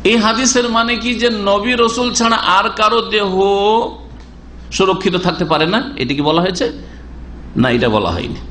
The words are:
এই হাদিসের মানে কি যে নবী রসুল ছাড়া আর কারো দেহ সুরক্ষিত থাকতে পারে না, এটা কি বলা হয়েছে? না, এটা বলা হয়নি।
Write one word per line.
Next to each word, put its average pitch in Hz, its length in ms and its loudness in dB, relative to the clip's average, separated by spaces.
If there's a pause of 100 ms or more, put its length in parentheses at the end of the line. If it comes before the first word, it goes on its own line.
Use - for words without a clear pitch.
এই 220 140 4
হাদিসের 240 520 2
মানে 233 260 0
কি 240 180 -2
যে 233 160 0
নবী 208 480 0
রসুল 240 360 2
ছাড়া 233 240 2
আর 196 320 2
কারো 220 320 2
দেহ 196 400 0 (1300)
সুরক্ষিত 185 440 0
থাকতে 180 300 -2
পারে 156 200 2
না, 214 300 -2
এটা 127 180 -4
কি 139 80 -2
বলা 156 200 2
হয়েছে? 190 300 -2 (840)
না, 127 140 4
এটা 120 200 2
বলা 104 200 2
হয়নি। - 260 -4 (160)